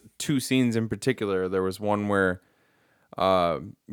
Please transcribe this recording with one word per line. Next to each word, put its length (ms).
two 240
scenes 360
in 120
particular. 580
There 160
was 160
one 300
where, 320
uh, 400